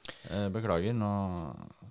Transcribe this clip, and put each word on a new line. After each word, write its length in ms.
Eh, 200
beklager, 440
nå 180